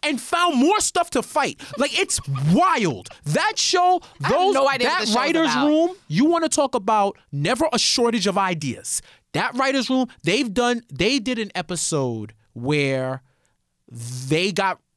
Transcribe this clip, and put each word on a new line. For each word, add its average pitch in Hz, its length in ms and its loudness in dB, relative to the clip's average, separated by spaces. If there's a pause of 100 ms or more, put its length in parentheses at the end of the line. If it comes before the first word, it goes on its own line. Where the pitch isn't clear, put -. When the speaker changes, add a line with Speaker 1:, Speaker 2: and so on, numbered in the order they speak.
Speaker 1:
and 294 180 -2
found 349 360 0
more 339 220 4
stuff - 320 -2
to 254 120 0
fight. 269 360 -2 (180)
Like, 285 220 -2
it's - 200 -2 (320)
wild. 220 580 2 (160)
That 311 300 0
show, 359 460 2 (220)
Speaker 2:
I - 40 -2
have 247 100 2
Speaker 1:
those, 370 160 4
Speaker 2:
no 269 160 4
idea 254 200 0
what 311 40 0
Speaker 1:
that 370 80 0
Speaker 2:
the 320 60 -2
show's 214 80 0
Speaker 1:
writer's 311 360 2
Speaker 2:
about. 285 160 0
Speaker 1:
room, 330 280 2 (120)
you 185 180 2
wanna 330 240 2
talk 277 260 0
about 208 420 0 (140)
never 196 420 0
a 233 60 0
shortage 233 480 0
of 190 100 0
ideas. 170 640 -4 (320)
That 247 220 -2
writer's 262 340 0
room, 262 180 2 (160)
they've 220 300 0
done, 240 280 0 (100)
they 180 280 0
did 240 200 -4
an 208 160 -6
episode 135 760 -4 (200)
where 131 680 -2 (1040)
they 170 240 0
got 190 280 -2 (180)